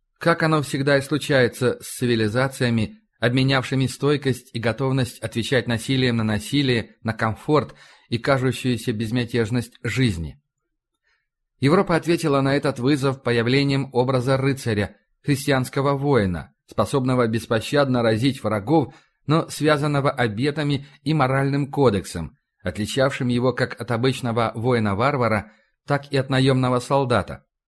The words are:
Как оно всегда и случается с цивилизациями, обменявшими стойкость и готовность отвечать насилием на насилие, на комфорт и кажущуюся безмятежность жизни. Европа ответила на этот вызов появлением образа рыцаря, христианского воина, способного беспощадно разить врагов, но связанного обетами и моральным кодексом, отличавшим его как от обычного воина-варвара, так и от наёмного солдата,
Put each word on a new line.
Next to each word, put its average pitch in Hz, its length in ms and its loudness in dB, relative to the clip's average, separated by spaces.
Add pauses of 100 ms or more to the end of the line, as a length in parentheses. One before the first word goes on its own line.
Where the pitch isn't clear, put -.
(180)
Как 165 240 0
оно 156 200 2
всегда 139 340 0
и 135 60 2
случается 131 800 0
с - 160 -12
цивилизациями, 117 1000 0 (180)
обменявшими 131 680 0
стойкость 135 680 -2
и 120 40 -6
готовность 123 600 -2
отвечать 117 480 -2
насилием 123 500 0
на 113 80 0
насилие, 117 800 -2
на 110 100 -4
комфорт 117 640 -2 (340)
и 120 80 -4
кажущуюся 127 800 0
безмятежность 113 880 -2
жизни. 101 580 -2 (1200)
Европа 175 360 4
ответила 160 440 0
на 139 160 2
этот 143 220 -2
вызов 135 440 0
появлением 131 720 0
образа 127 460 2
рыцаря, 123 580 -2 (260)
христианского 139 760 0
воина, 104 560 0 (120)
способного 127 600 0
беспощадно 120 760 0
разить 117 400 2
врагов, 110 520 0 (320)
но 156 240 0
связанного 147 600 0
обетами 139 760 -2 (160)
и - 100 -2
моральным 139 580 0
кодексом, 98 680 0 (240)
отличавшим 123 640 -2
его 123 240 0
как 123 260 -4
от 117 120 -10
обычного 117 640 -2
воина-варвара, 113 1000 0 (340)
так 143 240 -4
и 139 60 -2
от 135 140 -2
наёмного 131 500 2
солдата, 123 640 -2 (240)